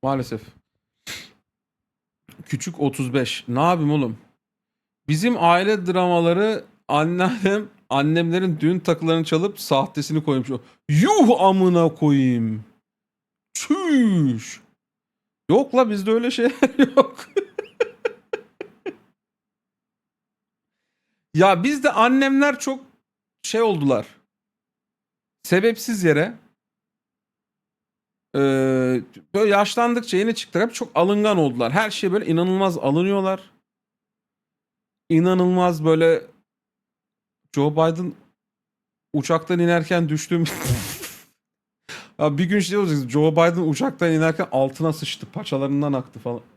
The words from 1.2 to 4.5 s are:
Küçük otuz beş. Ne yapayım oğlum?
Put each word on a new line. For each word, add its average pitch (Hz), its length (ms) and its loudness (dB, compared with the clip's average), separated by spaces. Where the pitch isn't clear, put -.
Küçük - 340 -10
otuz 131 340 -4
beş. 127 340 -4
Ne 120 120 -4
yapayım 160 320 0
oğlum? 127 260 -2